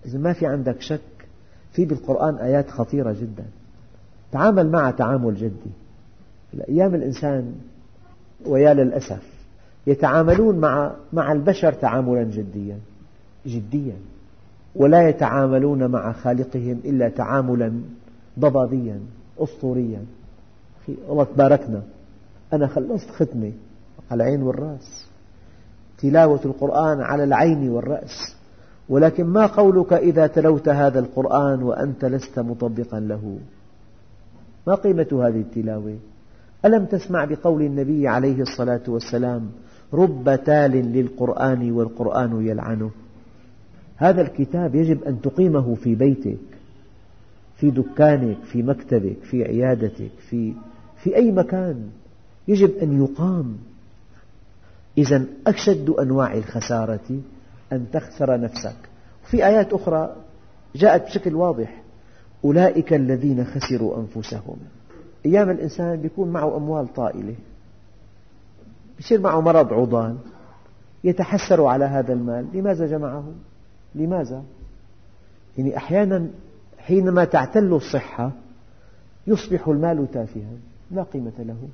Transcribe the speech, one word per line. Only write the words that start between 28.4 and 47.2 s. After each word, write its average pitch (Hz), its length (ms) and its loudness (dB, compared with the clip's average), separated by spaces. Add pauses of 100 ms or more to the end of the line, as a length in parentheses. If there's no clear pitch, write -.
ولكن 160 340 4
ما 196 220 4
قولك 190 480 4
إذا 160 340 4
تلوت 151 420 2
هذا 139 300 4
القرآن 131 640 0
وأنت 131 420 -4
لست 131 340 -4
مطبقا 117 600 -6
له؟ 104 380 -6 (1300)
ما 190 80 4
قيمة 180 360 0
هذه 120 300 0
التلاوة؟ 107 560 -6 (680)
ألم 208 200 6
تسمع 175 400 -2
بقول 151 360 0
النبي 139 460 0
عليه 127 340 0
الصلاة 123 460 -2
والسلام: 120 600 -4 (440)
"رب 139 520 2
تال 147 260 4
للقرآن 123 1000 0
والقرآن 117 760 -2
يلعنه"؟ 110 440 -4 (1040)
هذا 180 240 4
الكتاب 143 540 -2
يجب 160 280 2
أن 127 180 -6
تقيمه 139 540 2
في 113 200 0
بيتك، 131 420 2 (1200)